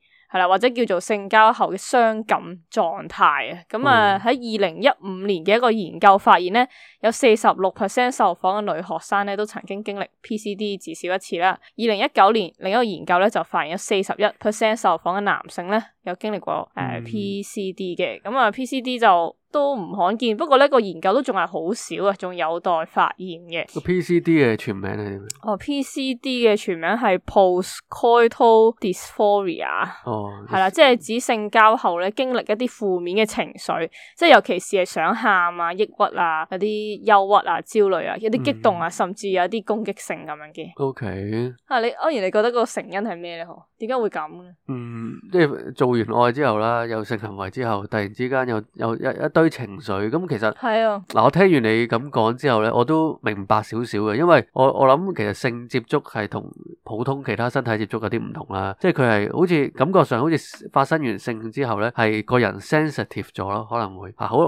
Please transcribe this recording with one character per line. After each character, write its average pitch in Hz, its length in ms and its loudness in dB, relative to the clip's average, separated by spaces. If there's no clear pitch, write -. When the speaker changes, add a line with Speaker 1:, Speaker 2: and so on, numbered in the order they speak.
Speaker 1:
係 190 80 -4
啦， 185 120 2
或 190 80 6
者 240 120 2
叫 240 140 0
做 196 160 0
性 202 300 -4
交 220 240 8
後 190 180 0
嘅 190 60 -6
傷 226 480 2
感 - 160 0
狀 170 380 -2
態 147 480 2
啊。 180 40 -16
咁 247 180 -2
啊， 214 300 4
Speaker 2:
嗯。 - 20 -2
Speaker 1:
喺 208 120 -2
二 220 360 0
零 165 140 -6
一 254 80 4
五 190 240 -10
年 180 200 -2
嘅 196 100 4
一 240 60 2
個 240 100 4
研 202 260 -4
究 196 200 8
發 196 240 6
現 180 100 -2
咧， 247 160 2
有 214 100 2
四 233 240 4
十 220 140 2
六 185 260 0
percent 247 380 -2
受 196 240 0
訪 196 260 -2
嘅 190 140 -4
女 160 60 -6
學 180 180 -8
生 202 260 -2
咧 196 120 -6
都 214 80 -4
曾 208 180 -14
經 196 180 -10
經 202 160 -8
歷 190 80 -6
P 220 160 -8
C 208 180 -8
D 202 220 -6
至 165 160 -14
少 180 220 -6
一 - 40 -4
次 190 180 -8
啦。 185 140 2
二 - 80 -8
零 220 200 0
一 226 160 -2
九 202 200 6
年 208 240 0
另 190 140 -4
一 208 40 0
個 247 80 2
研 185 220 -6
究 180 140 2
咧 208 100 4
就 196 140 -2
發 175 180 -2
現 147 100 -4
有 180 60 -6
四 - 260 -2
十 - 140 -6
一 202 60 0
percent 214 320 0
受 214 220 0
訪 175 200 -2
嘅 202 40 -4
男 196 260 0
性 180 220 -12
咧 214 120 0
有 180 120 -8
經 214 180 -6
歷 190 80 -6
過， 160 340 -6
呃， 180 240 -6
Speaker 2:
嗯。 - 60 -12
Speaker 1:
P 202 360 -6
C 196 300 -8
D 180 240 -8
嘅。 147 260 -6
咁 226 160 -6
啊 226 140 2
，P 254 140 -8
C 262 160 -6
D 247 180 -6
就 180 360 4
都 285 240 0
唔 175 180 -8
罕 196 240 0
見， 226 180 0
不 240 120 -4
過 269 100 6
呢 277 100 6
個 262 120 4
研 185 200 -6
究 190 140 2
都 277 80 2
仲 240 160 -4
係 170 80 0
好 160 280 -6
少 180 360 -2
啊， 196 80 0
仲 180 180 -10
有 170 240 -4
待 180 120 -2
發 - 340 0
現 185 80 -10
嘅。 170 480 -10
Speaker 2:
個 170 60 -4
P 180 200 0
C 170 180 2
D 165 240 4
嘅 113 140 4
全 - 180 -6
名 98 140 -8
係 107 60 -4
點 101 260 -6
樣？ 104 60 -18
Speaker 1:
哦 208 140 -2
，P 277 260 -4
C 262 320 -6
D 247 340 -2
嘅 208 80 2
全 190 200 -4
名 165 120 -4
係 208 300 0
postcoital 233 880 4
dysphoria。 202 880 -2
Speaker 2:
哦。 104 240 -6
Speaker 1:
係 - 100 -6
啦， 381 100 4
即 339 120 2
係 254 160 6
指 233 220 -4
性 214 300 -2
交 220 260 6
後 175 240 -2
咧 185 120 -2
經 254 220 -4
歷 233 80 0
一 214 140 -2
啲 247 120 -4
負 190 320 -2
面 175 180 -4
嘅 220 80 4
情 214 280 -4
緒， 165 340 -4
即 339 80 2
係 311 80 10
尤 214 80 10
其 - 180 -4
是 - 180 -4
係 180 80 2
想 180 300 0
喊 180 440 0
啊、 170 140 0
抑 202 120 0
鬱 - 340 -2
啊、 160 320 0
有 190 60 -6
啲 214 480 -4
憂 - 0 -
鬱 202 300 6
啊、 170 120 -2
焦 - 240 0
慮 185 240 0
啊、 - 80 -4
有 220 120 -4
啲 247 160 -2
激 285 80 0
動 202 280 2
啊， 165 60 -2
Speaker 2:
嗯。 180 40 -4
Speaker 1:
甚 190 220 -2
至 202 160 -8
有 180 140 2
啲 190 200 -4
攻 214 220 -4
擊 202 140 -8
性 170 260 -10
咁 156 80 -10
樣 151 200 -16
嘅。 160 220 -14
Speaker 2:
OK。 117 800 -6
Speaker 1:
啊， 240 120 0
你， 233 120 0
安 311 220 -2
然 214 120 -2
你 190 60 -2
覺 214 100 2
得 240 100 2
個 240 140 0
成 - 240 -8
因 185 100 -4
係 202 180 -6
咩 175 200 -12
咧？ 165 80 -10
嗬， 175 100 -20
點 220 100 -8
解 262 80 -2
會 220 120 0
咁 160 320 -10
咧？ 180 140 -20
Speaker 2:
嗯， 120 460 -8
即 180 80 4
係 127 340 0
做 131 160 2
完 117 360 2
愛 120 60 4
之 143 140 -2
後 110 120 2
啦， 117 300 0
有 110 160 -6
性 110 160 -6
行 104 180 -10
為 98 120 -8
之 123 160 -6
後， 101 220 -4
突 113 100 -4
然 101 160 -4
之 123 160 -6
間 131 180 0
有， 110 140 -2
有 117 200 -4
一， - 40 -10
一 156 80 -2
堆 165 160 4
情 104 300 -10
緒， 101 300 -4
咁 170 200 -4
其 120 100 -4
實 107 140 0
Speaker 1:
係 226 340 -2
啊。 202 220 -2
Speaker 2:
嗱， - 160 2
我 135 60 8
聽 170 100 2
完 196 100 6
你 117 360 2
咁 123 220 -4
講 117 240 2
之 131 180 -2
後 107 100 2
咧， 110 100 2
我 120 140 2
都 160 380 0
明 101 220 -4
白 107 160 2
少 110 220 -8
少 107 160 -6
嘅， 107 160 -2
因 156 120 0
為 143 260 4
我， 131 180 2
我 131 160 2
諗 170 280 2
其 113 80 -4
實 104 100 -2
性 120 340 -6
接 127 140 -4
觸 143 220 -2
係 107 240 -6
同 95 220 -8
普 113 200 -8
通 139 200 -4
其 120 120 -4
他 117 140 -2
身 131 140 -2
體 113 160 -2
接 110 60 -2
觸 110 160 -6
有 107 80 -4
啲 113 100 -2
唔 107 140 -10
同 107 160 -12
啦， 98 300 -6
即 190 100 0
係 165 40 0
佢 143 100 2
係 - 80 -6
好 175 80 2
似 160 240 2
感 151 240 -2
覺 180 100 6
上 127 180 0
好 156 80 0
似 - 420 -6
發 135 140 2
生 160 180 -2
完 110 160 -2
性 110 320 -8
之 135 140 -4
後 107 140 -4
咧， 110 120 0
係 110 320 0
個 127 160 2
人 101 200 0
sensitive 143 720 -2
咗 95 160 -8
咯， 107 200 -6
可 117 80 -4
能 95 220 -6
會， 92 180 -16
啊， 107 100 -6
好， 117 100 0